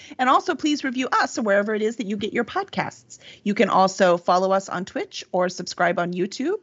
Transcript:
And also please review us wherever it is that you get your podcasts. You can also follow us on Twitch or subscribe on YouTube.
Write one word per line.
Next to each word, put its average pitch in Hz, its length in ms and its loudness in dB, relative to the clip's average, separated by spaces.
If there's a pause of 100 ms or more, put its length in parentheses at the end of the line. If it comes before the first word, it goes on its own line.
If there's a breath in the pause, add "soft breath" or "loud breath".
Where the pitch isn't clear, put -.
(180 loud breath)
And 254 100 2
also 330 280 2
please 294 260 -2
review 254 300 -4
us - 260 0
wherever 208 380 2
it 208 60 -2
is 220 140 0
that 196 120 -6
you 208 80 -4
get 208 160 -4
your 233 120 0
podcasts. - 760 -6 (260 loud breath)
You 202 100 0
can 202 160 2
also 190 460 4
follow 185 340 2
us 190 180 0
on 180 160 -6
Twitch - 460 -10
or 180 180 0
subscribe 180 520 -2
on 175 120 -2
YouTube. 254 500 -4